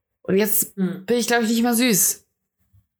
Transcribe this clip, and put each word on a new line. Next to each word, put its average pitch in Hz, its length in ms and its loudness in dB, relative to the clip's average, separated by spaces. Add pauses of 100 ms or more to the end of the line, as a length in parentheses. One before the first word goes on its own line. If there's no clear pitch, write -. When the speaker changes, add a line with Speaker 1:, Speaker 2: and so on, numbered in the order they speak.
(220)
Speaker 1:
Und 190 160 -2
jetzt - 380 -2
Speaker 2:
Hm. 185 320 -4
Speaker 1:
bin 240 100 0
ich, 233 80 0
glaub 240 160 0
ich, 220 80 -2
nicht 233 140 0
mehr 240 100 2
süß. 226 500 0 (760)